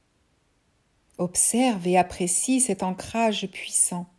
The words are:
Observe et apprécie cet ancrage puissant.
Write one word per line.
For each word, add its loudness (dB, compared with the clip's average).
Observe 0
et 6
apprécie 0
cet 0
ancrage -2
puissant. -4